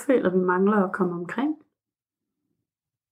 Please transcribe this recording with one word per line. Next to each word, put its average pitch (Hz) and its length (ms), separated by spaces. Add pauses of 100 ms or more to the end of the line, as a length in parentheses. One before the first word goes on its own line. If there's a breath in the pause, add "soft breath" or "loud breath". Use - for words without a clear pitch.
føler, 240 240
vi 185 80
mangler 185 380
at 190 160
komme 175 220
omkring? 240 420 (1600)